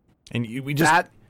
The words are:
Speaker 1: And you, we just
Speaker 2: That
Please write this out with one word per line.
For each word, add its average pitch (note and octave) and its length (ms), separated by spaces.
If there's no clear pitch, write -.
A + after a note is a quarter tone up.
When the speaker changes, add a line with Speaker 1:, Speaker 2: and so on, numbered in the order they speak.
Speaker 1:
And A#2+ 140
you, B2 160
we C#3 120
just D3+ 180
Speaker 2:
That F3+ 180